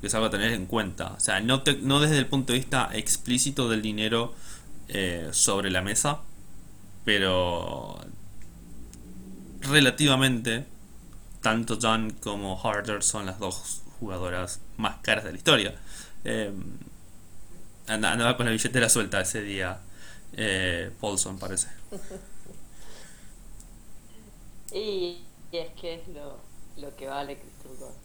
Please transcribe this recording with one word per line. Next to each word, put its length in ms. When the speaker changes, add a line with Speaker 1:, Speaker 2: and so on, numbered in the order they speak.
Speaker 1:
que 60
es 80
algo 100
a 60
tener 220
en 120
cuenta. 480
O 60
sea, 220
no 200
te-, 140
no 240
desde 180
el 80
punto 280
de 60
vista 340
explícito 760
del 140
dinero, 500
eh, 460
sobre 360
la 120
mesa, 400
pero 960
relativamente, 1040
tanto 340
Dunn 360
como 380
Harder 440
son 240
las 100
dos 460
jugadoras 600
más 260
caras 220
de 60
la 60
historia. 380
Eh, 280
anda-, 280
andaba 220
con 120
la 40
billetera 380
suelta 320
ese 200
día, 380
eh, 560
Paulson, 380
parece. 300
Speaker 2:
<laughs> 460
Y, 500
y 60
es 220
que 160
es 140
lo, 280
lo 220
que 100
vale 320
Crystal 400
Dunn. 140